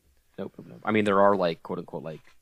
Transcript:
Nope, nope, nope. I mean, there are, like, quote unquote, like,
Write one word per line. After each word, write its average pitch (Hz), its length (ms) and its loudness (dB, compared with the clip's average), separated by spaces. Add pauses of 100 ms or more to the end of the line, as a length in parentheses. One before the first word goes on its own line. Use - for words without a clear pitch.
(380)
Nope, 98 200 -12
nope, - 120 -20
nope. - 140 -20
I - 80 -2
mean, 107 140 2
there 98 160 4
are, 101 140 6
like, 87 280 -2
quote 90 160 -8
unquote, 76 240 -12
like, 78 160 -12 (220)